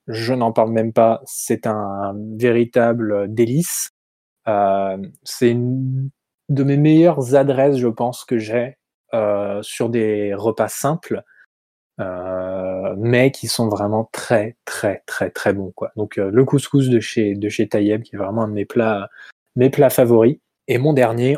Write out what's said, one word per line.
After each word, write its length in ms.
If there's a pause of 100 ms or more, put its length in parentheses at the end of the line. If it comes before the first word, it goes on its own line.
je 260
n'en 180
parle 200
même 220
pas. 320
C'est 400
un 500 (200)
véritable 1000
délice. 560 (580)
Euh, 500 (260)
c'est 260
une 600 (400)
de 140
mes 140
meilleures 580
adresses, 420
je 100
pense, 380
que 120
j'ai, 400 (360)
euh, 480
sur 280
des 440
repas 340
simples, 560 (760)
euh, 1000
mais 340
qui 160
sont 220
vraiment 420
très, 540
très, 400
très, 260
très 220
bons, 180
quoi. 240
Donc, 220
euh, 120
le 140
couscous 460
de 100
chez, 360
de 140
chez 200
Tayeb, 340
qui 120
est 40
vraiment 240
un 60
de 40
mes 120
plats, 440 (460)
mes 140
plats 200
favoris. 500 (280)
Et 120
mon 140
dernier, 440